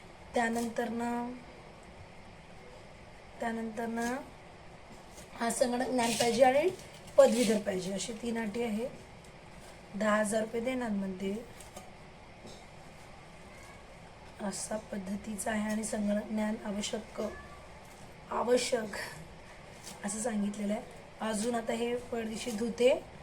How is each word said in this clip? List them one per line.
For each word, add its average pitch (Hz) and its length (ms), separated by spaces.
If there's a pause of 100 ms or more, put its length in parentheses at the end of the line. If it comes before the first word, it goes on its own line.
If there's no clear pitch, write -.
(360)
त्यानंतरनं, 233 960 (2000)
त्यानंतरनं 226 760 (1200)
हा 233 100
संगणक 247 400
ज्ञान 240 220
पाहिजे 233 320
आणि 277 260 (480)
पदवीधर 220 400
पाहिजे, 190 360
अशी 196 200
तीन 226 240
अटी 226 260
आहे. 226 240 (1080)
दहा 208 200
हजार 214 260
रुपये 226 200
देणार 247 280
म्हणते, 196 560 (3000)
असा 214 360
पद्धतीचा 208 760
आहे. 214 200
आणि 220 120
संगणक 208 440
ज्ञान 214 280 (100)
आवश्यक, 214 560 (1120)
आवश्यक 226 640 (1120)
असं 208 140
सांगितलेलं 208 540
आहे. - 240 (240)
अजून 220 340
आता 226 180
हे 240 220
पडदिशी 226 560
धुते 240 520 (200)